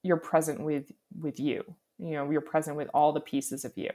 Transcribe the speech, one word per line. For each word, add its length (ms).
you're 140
present 480
with, 260
with 180
you. 380
You 160
know, 160
you're 100
present 360
with 160
all 200
the 80
pieces 440
of 120
you. 180